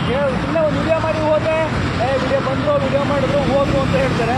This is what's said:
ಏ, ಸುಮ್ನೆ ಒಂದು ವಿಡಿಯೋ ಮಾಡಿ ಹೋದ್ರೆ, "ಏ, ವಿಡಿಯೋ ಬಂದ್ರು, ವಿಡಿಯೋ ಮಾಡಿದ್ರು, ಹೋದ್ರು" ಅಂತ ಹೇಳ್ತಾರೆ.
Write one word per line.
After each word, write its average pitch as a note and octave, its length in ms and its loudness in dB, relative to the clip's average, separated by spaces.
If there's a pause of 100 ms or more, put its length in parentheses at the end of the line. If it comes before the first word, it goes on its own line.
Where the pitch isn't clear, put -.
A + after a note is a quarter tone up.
ಏ, A#3+ 120 0 (260)
ಸುಮ್ನೆ C#4+ 180 0
ಒಂದು D4 200 2
ವಿಡಿಯೋ D#4+ 200 0
ಮಾಡಿ D#4 200 -2
ಹೋದ್ರೆ, D#4 380 0 (440)
"ಏ, C4+ 160 0
ವಿಡಿಯೋ C4 240 0
ಬಂದ್ರು, C4+ 320 0
ವಿಡಿಯೋ C4+ 300 0
ಮಾಡಿದ್ರು, C#4 360 0
ಹೋದ್ರು" C#4 420 2
ಅಂತ - 140 0
ಹೇಳ್ತಾರೆ. A#3 420 0